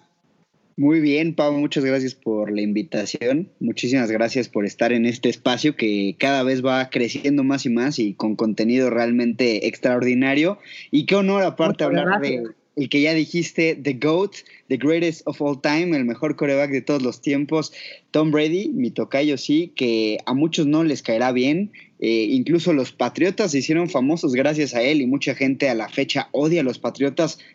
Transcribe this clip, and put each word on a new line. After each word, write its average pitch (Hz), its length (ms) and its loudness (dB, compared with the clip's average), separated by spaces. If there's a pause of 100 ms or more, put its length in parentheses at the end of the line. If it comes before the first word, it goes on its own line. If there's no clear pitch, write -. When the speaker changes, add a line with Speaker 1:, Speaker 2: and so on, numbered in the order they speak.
(760)
Speaker 1:
Muy 147 240 4
bien, 151 360 2
Pau, 147 160 2
muchas 143 320 0
gracias 131 320 0
por 107 340 -2
la 104 120 -2
invitación. 107 880 -2 (100)
Muchísimas 120 500 0
gracias 113 380 0
por 104 160 -2
estar 117 280 0
en 117 140 2
este 117 220 0
espacio 127 480 0
que 101 420 -2
cada 135 240 0
vez 131 220 0
va 131 260 0
creciendo 131 540 0
más 135 220 0
y 123 40 0
más 127 300 0
y 104 140 0
con 107 200 -2
contenido 117 560 0
realmente 117 800 0
extraordinario. 131 880 0 (320)
Y 147 160 2
qué - 80 2
honor, 196 300 2
aparte, 160 400 0
Speaker 2:
Muchas 147 160 0
Speaker 1:
hablar 185 200 0
de 139 180 -2
Speaker 2:
gracias. 113 160 -10 (200)
Speaker 1:
el 135 140 -2
que 143 140 2
ya 156 100 2
dijiste, 160 640 0
the 143 160 -4
goat, 160 400 0 (360)
the 131 100 0
greatest 160 480 0
of 147 140 -6
all 143 200 -2
time, 160 340 0
el 135 120 0
mejor 135 300 -2
quarterback 143 340 0
de 135 100 -2
todos 143 220 0
los 123 180 -4
tiempos, 147 520 -2 (380)
Tom 156 220 2
Brady, 156 380 0
mi 127 200 -2
tocayo, 139 460 -2
sí, 160 400 0
que 110 480 0
a - 80 -4
muchos 156 340 0
no 151 160 2
les 147 200 0
caerá 120 300 0
bien. 147 380 0 (300)
Eh, 113 300 0
incluso 156 420 2
los 131 180 0
Patriotas 170 640 0
se 143 60 2
hicieron 160 300 0
famosos 147 440 0
gracias 135 420 0
a 120 80 0
él 143 200 2
y 123 40 0
mucha 135 300 -2
gente 131 320 0
a 113 60 0
la 110 140 -4
fecha 135 440 -2
odia 156 300 2
a - 20 0
los 123 160 -2
Patriotas, 139 580 -2 (160)